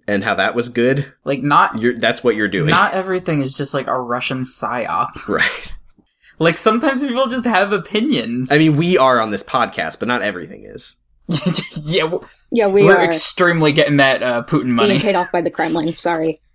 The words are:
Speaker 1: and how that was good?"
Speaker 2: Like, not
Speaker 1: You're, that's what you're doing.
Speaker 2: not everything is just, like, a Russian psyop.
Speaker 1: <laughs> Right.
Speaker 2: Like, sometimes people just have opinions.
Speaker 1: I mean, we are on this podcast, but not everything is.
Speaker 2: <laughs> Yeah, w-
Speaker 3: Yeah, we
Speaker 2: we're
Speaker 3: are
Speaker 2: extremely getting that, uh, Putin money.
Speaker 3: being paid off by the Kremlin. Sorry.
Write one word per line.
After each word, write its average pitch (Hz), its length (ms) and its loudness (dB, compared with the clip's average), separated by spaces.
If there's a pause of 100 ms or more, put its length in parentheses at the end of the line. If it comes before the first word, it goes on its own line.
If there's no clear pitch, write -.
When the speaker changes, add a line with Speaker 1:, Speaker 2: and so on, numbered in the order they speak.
Speaker 1:
and 101 180 -2
how 107 100 0
that 98 200 0
was 117 140 -2
good?" 131 420 0 (140)
Speaker 2:
Like, 139 180 -4
not 151 380 2
Speaker 1:
You're, 120 180 0
that's 120 260 0
what 117 120 2
you're 107 120 0
doing. 95 220 0
Speaker 2:
not 190 240 2
everything 185 480 -2
is 131 120 -6
just, - 200 -4
like, 135 120 -4
a 127 140 -2
Russian 123 420 -4
psyop. 117 680 -4 (100)
Speaker 1:
<laughs> - 100 -12
Right. - 440 -2 (680)
Speaker 2:
Like, 165 200 2
sometimes 254 460 0
people 262 240 0
just 247 160 -4
have 202 280 2
opinions. 151 800 -2
Speaker 1:
I 147 80 4
mean, 160 180 6
we 175 220 2
are 131 220 4
on 110 100 -2
this 101 140 -4
podcast, 107 560 -4
but 110 80 -2
not 120 140 0
everything 85 420 -8
is. - 320 -16 (320)
Speaker 2:
<laughs> - 480 -4
Yeah, 156 280 -2
w- 165 220 -6 (240)
Speaker 3:
Yeah, 226 180 2
we 196 160 6
Speaker 2:
we're 196 120 8
Speaker 3:
are 170 80 2
Speaker 2:
extremely 165 680 2
getting 147 260 2
that, 135 240 4
uh, 120 200 -2
Putin 127 280 -2
money. 151 240 2
Speaker 3:
being 185 80 2
paid 196 120 0
off 180 160 -2
by 175 120 0
the 165 80 -2
Kremlin. 160 440 -2
Sorry. 160 460 -2 (140)